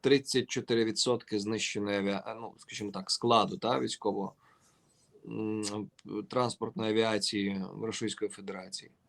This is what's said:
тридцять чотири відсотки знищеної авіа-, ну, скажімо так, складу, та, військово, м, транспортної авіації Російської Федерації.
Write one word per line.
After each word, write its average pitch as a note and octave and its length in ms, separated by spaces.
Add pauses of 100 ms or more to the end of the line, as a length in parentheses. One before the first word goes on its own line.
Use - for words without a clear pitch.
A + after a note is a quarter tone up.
тридцять C3+ 460
чотири A#2 380
відсотки A2 560
знищеної G2+ 580
авіа-, G2+ 420
ну, A2+ 180
скажімо G#2 320
так, G2 200
складу, A2 480
та, B2+ 220
військово, G#2 520 (920)
м, G#2+ 640 (420)
транспортної A2+ 600
авіації G#2 720 (180)
Російської G#2+ 480
Федерації. G2 600 (180)